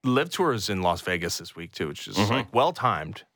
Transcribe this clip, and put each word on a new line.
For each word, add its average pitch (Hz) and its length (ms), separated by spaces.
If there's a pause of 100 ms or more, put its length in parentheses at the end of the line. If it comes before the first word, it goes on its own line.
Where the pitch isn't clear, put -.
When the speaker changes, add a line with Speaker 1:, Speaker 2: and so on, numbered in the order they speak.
Speaker 1:
Live 135 260
Tour 170 240
is 104 160
in 92 120
Las 87 200
Vegas 85 360
this - 180
week, 85 180
too, 82 160
which - 180
is, 95 100
Speaker 2:
Mm-hmm. 104 160
Speaker 1:
like, 117 200
well-timed. 117 720 (120)